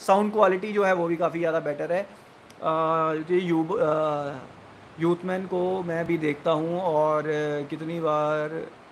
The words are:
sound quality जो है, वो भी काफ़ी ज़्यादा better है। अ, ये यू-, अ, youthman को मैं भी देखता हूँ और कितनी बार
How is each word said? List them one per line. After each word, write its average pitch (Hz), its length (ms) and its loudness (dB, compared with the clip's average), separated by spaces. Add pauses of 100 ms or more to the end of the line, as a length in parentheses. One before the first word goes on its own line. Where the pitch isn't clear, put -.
sound 208 260 4
quality 202 400 4
जो 202 120 2
है, 190 80 4
वो 170 140 2
भी 170 100 -2
काफ़ी 165 220 0
ज़्यादा 165 220 0
better 156 320 -4
है। 185 100 0 (600)
अ, 160 100 0 (580)
ये 180 100 4
यू-, 170 360 0
अ, 151 600 0 (640)
youthman 180 460 0
को 185 360 -2
मैं 170 240 -4
भी 170 120 0
देखता 151 320 0
हूँ 165 300 0
और 151 420 2 (480)
कितनी 160 300 -6
बार 151 680 -2 (260)